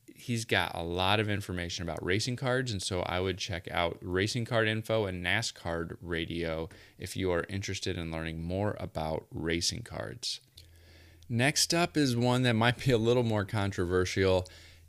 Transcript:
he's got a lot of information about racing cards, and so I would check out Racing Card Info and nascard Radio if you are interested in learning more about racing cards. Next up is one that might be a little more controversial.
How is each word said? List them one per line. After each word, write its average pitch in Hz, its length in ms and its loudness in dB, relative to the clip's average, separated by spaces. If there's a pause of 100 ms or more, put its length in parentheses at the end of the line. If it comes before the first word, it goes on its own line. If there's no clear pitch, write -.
(180)
he's 113 280 -4
got 90 280 0
a 85 80 -4
lot 92 380 2
of 104 100 0
information 90 540 -4
about 82 200 -6
racing 110 320 0
cards, 127 360 -2
and 95 100 -4
so 90 200 -2
I 87 180 -2
would 92 180 -2
check 87 320 -6
out 85 320 0
Racing 98 440 0
Card 113 220 2
Info 110 380 0
and 90 180 -4
nascard 87 800 -2
Radio 82 640 -4 (300)
if - 180 -10
you 95 160 0
are 85 160 0
interested 98 480 -6
in 82 160 -6
learning 80 300 -6
more 92 380 -2
about 78 500 -4
racing 82 540 -2
cards. - 560 -8 (920)
Next 127 460 2
up 170 200 2
is 139 200 4
one 123 260 4
that 123 140 4
might 117 280 4
be 135 80 4
a 120 60 6
little 120 260 6
more 107 220 2
controversial. 92 1000 2 (420)